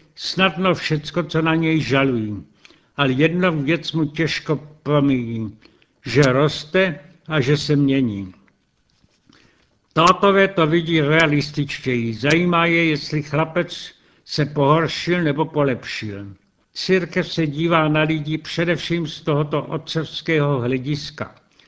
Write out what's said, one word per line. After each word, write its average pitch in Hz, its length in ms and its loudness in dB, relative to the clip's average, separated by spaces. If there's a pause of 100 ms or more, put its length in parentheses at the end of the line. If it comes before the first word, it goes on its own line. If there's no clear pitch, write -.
(140)
snadno 185 600 0
všecko, - 480 -4
co 156 200 -2
na 160 120 2
něj 160 260 2
žalují, 117 600 0 (540)
ale 139 160 2
jednu 160 500 2
věc 156 300 -2
mu 160 120 0
těžko 147 520 -4 (260)
promíjí, 123 760 0 (480)
že 127 160 4
roste 151 760 2 (300)
a 156 120 0
že 139 160 2
se 147 200 0
mění. 123 580 0 (1600)
Tátové 190 560 4
to 175 180 2
vidí 160 340 2
realističtěji. 143 1120 0
Zajímá 170 520 2
je, 170 180 2
jestli 151 380 -2
chlapec 160 720 -4 (300)
se - 220 -2
pohoršil 156 760 0
nebo 151 220 0
polepšil. 117 840 -4 (460)
Církev 175 600 -2
se 160 140 0
dívá 156 420 2
na 156 140 2
lidi 156 360 -2
především 165 680 -4
z - 140 -12
tohoto 147 420 -2
otcovského 147 1000 -2
hlediska. 131 720 -6 (340)